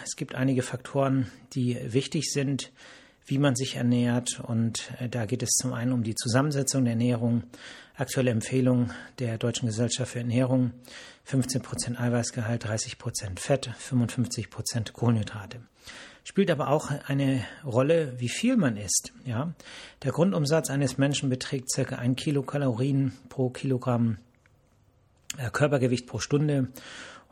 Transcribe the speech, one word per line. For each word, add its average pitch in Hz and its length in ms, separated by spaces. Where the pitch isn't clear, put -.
Es - 100
gibt - 200
einige 131 260
Faktoren, 135 640
die 123 220
wichtig 139 400
sind, 139 400
wie 135 140
man 143 160
sich 127 220
ernährt. 120 640
Und, 113 600
äh, 123 100
da 117 160
geht 110 160
es 120 80
zum 127 140
einen 120 180
um 123 120
die 110 100
Zusammensetzung 135 720
der 117 80
Ernährung. 117 520
Aktuelle 127 360
Empfehlung 123 600
der 113 200
Deutschen 117 280
Gesellschaft 113 480
für 120 60
Ernährung, 123 520
fünfzehn 131 360
Prozent - 380
Eiweißgehalt, 120 640
dreißig 110 340
Prozent 95 440
Fett, 135 360
fünfundfünfzig 117 720
Prozent - 440
Kohlenhydrate. 110 680
Spielt - 260
aber 139 200
auch 151 220
eine 135 360
Rolle, 139 520
wie 120 120
viel 254 260
man 131 220
isst, - 340
ja. 131 280
Der 135 100
Grundumsatz 160 560
eines 135 280
Menschen 139 320
beträgt 127 400
circa 127 280
ein 120 180
Kilokalorien 139 960
pro 127 220
Kilogramm, 120 680
äh, 123 140
Körpergewicht 127 560
pro 113 120
Stunde. 143 500